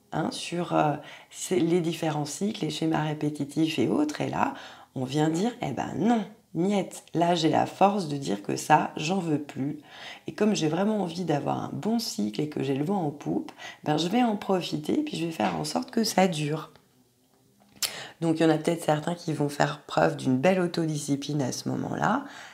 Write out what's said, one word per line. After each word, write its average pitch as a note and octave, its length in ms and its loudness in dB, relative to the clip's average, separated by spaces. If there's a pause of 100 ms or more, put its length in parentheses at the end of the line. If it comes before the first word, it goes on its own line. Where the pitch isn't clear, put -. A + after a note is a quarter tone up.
(120)
hein, - 180 -2
sur, E3+ 440 -4
euh, D3+ 220 4 (340)
c'est - 280 -2
les E3+ 220 4
différents D#3 460 -2
cycles, G3+ 400 -2
les D3+ 40 -4
schémas D#3 340 0
répétitifs D3+ 760 0
et A2+ 100 2
autres. - 320 0
Et C3+ 80 -2
là, - 240 0 (420)
on C3 100 -4
vient D3+ 240 2
dire, F#3+ 320 0
eh C#3+ 120 -2
ben - 260 -4
non, A3 260 2 (300)
niette, F#3 580 0
là, E3+ 220 4
j'ai D#3 160 4
la A#2+ 160 4
force G3 420 2
de D3 80 -2
dire D#3 260 -4
que C3 140 -2
ça, D#3 400 4
j'en D#3+ 220 0
veux D#3+ 200 0
plus. D3 400 -6 (480)
Et - 60 -6
comme G#3+ 240 2
j'ai D#3 120 2
vraiment G3+ 340 2
envie F3 220 -4
d'avoir C#3 400 0
un - 80 -8
bon G#3+ 260 0
cycle G#3 420 -4
et D3+ 80 -2
que C#3 140 -4
j'ai C3+ 120 0
le C#3+ 100 0
vent F#3+ 180 0
en D3+ 80 0
poupe, - 420 -4 (320)
ben, D#3 140 2
je E3+ 100 0
vais A#3+ 140 2
en A3 140 2
profiter, F3 680 0
puis F#3 140 -6
je E3 80 -2
vais E3 60 -6
faire F3 280 0
en D#3 40 -4
sorte B3+ 260 -4
que A3+ 120 2
ça F#3+ 240 4
dure. D3+ 460 -2 (1500)
Donc, E3 180 2
il - 20 6
y E3 40 8
en D#3+ 40 8
a D#3 60 6
peut-être E3 260 0
certains D3+ 320 0
qui D#3+ 200 -4
vont C#3+ 160 0
faire D3 320 0
preuve D#3 340 2
d'une C3 220 2
belle F#3 220 4
autodiscipline D3+ 840 -2
à B2 100 -2
ce - 160 -6
moment-là. G3 560 0 (300)